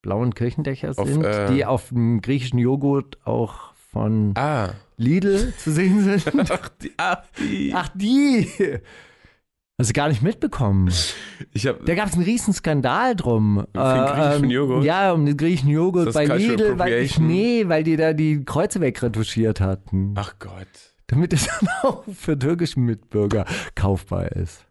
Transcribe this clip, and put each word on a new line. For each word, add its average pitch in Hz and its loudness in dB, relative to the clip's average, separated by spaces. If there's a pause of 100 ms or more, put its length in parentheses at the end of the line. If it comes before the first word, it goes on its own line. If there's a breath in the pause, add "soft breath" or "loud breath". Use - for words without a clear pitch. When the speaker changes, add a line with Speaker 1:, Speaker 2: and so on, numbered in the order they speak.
Speaker 1:
blauen 107 0
Kirchendächer 131 -4
Speaker 2:
Auf, 101 -2
Speaker 1:
sind, 147 2
Speaker 2:
äh, 104 0
Speaker 1:
die 135 0
auf 123 -2
dem 117 2
griechischen 123 -2
Joghurt 139 0
auch 117 -4 (200)
von 107 0
Speaker 2:
Ah. 123 -2 (260)
Speaker 1:
Lidl 196 0
zu - -4
sehen 190 2
sind. 196 2 (100)
Speaker 2:
<laughs> 262 2
Ach, - -6 (140)
die, - -12
ach, 185 -2 (160)
die. 202 -2
Speaker 1:
Ach, 180 -4
die. 247 2 (1300 loud breath)
Hast 113 0
du - -2
gar 143 0
nicht 110 0
mitbekommen? 107 0 (600 loud breath)
Speaker 2:
Ich 110 -4
hab - -2
Speaker 1:
Da 170 0
gab's 202 -2
einen 175 0
riesen 214 0
Skandal 160 0
drum. 107 2
Speaker 2:
Für - -6
den 131 2
Speaker 1:
Äh, 139 2
Speaker 2:
griechischen 147 2
Speaker 1:
ähm, 127 2
Speaker 2:
Joghurt? 135 0
Speaker 1:
ja, 185 2
um 156 2
den 147 2
griechischen 147 2
Joghurt 170 2
Speaker 2:
Ist 117 -4
das 151 2
Speaker 1:
bei - -
Speaker 2:
Cultural 202 2
Speaker 1:
Lidl, 214 2
weil, 208 2 (220)
Speaker 2:
Appropriation? 131 2
Speaker 1:
nee, 220 2
weil 160 2
die 160 2
da 160 2
die 151 0
Kreuze 185 -2
wegretuschiert 113 0
hatten. 95 -2
Speaker 2:
Ach 98 -8
Gott. 95 -16 (400)
Speaker 1:
Damit 147 2
es 147 2
<laughs> 659 -6
dann - 0 (140)
auch - -2 (100)
für 156 -4
türkische 156 -2
Mitbürger 107 0 (280 loud breath)
kaufbar 92 -2
ist. 90 -8